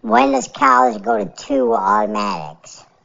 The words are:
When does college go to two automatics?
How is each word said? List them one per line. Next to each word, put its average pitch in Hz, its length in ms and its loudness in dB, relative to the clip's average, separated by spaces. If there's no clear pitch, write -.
When 131 320 2
does 127 160 -2
college 233 520 2
go 233 180 -2
to 101 80 -4
two 226 460 -2
automatics? 101 1120 -4